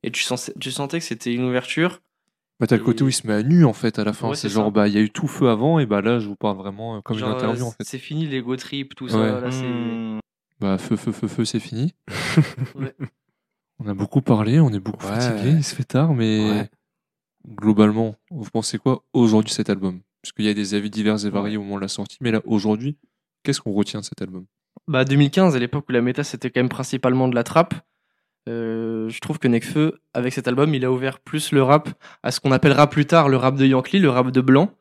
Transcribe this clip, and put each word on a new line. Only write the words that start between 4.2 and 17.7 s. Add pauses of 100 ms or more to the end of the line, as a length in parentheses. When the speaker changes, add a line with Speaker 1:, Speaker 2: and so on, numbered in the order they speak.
Speaker 1:
Ouais,
Speaker 2:
C'est
Speaker 1:
c'est
Speaker 2:
genre,
Speaker 1:
ça.
Speaker 2:
bah,
il
y
a
eu
tout
feu
avant,
et
bah,
là,
je
vous
parle
vraiment,
euh,
comme
Speaker 1:
Genre,
Speaker 2:
une
interview,
Speaker 1:
euh,
Speaker 2:
en
fait.
Speaker 1:
c'est
fini
l'ego
trip,
tout
ça,
Speaker 2:
Ouais.
Speaker 1:
là,
c'est
Speaker 3:
Hmm. (420)
Speaker 2:
Bah,
feu,
feu,
feu,
feu,
c'est
fini. (800)
Speaker 1:
Ouais.
Speaker 2:
<laughs> (640)
On
a
beaucoup
parlé,
on
est
beaucoup
Speaker 4:
Ouais.
Speaker 2:
fatigué,
il
se
fait
tard,
mais
Speaker 4:
Ouais. (760)
Speaker 2:
globalement, (160)